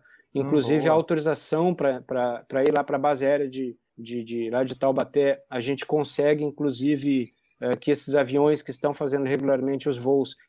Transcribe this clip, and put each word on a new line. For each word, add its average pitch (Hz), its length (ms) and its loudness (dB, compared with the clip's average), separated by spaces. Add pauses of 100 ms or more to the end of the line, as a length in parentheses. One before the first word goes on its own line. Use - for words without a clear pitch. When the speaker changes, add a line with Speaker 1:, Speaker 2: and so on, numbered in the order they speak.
(340)
Speaker 1:
Inclusive, 139 460 2
Speaker 2:
Hum, 139 40 0
boa. 160 80 4
Speaker 1:
a 156 40 6
autorização 160 760 0
pra, 135 280 0
pra, 123 460 -2
pra 135 140 0
ir 147 100 4
lá 147 120 2
pra 143 140 -2
base 139 280 0
aérea 143 220 2
de, 127 280 -8 (200)
de, 117 260 -8
de, 113 280 -6
lá 123 120 0
de 131 140 -4
Taubaté, 139 720 0
a 131 100 -6
gente 131 240 -4
consegue, 147 600 0
inclusive, 139 880 0 (280)
é, 123 160 0
que - 140 -2
esses 139 240 0
aviões 143 480 2
que - 80 -12
estão - 220 -2
fazendo 139 340 -2
regularmente 135 600 0
os 131 80 0
voos, 131 400 0 (120)